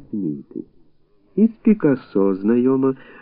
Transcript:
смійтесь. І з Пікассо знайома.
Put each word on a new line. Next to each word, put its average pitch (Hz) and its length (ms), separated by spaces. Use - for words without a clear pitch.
смійтесь. 78 720
І 208 100
з 226 40
Пікассо 131 720
знайома. 127 600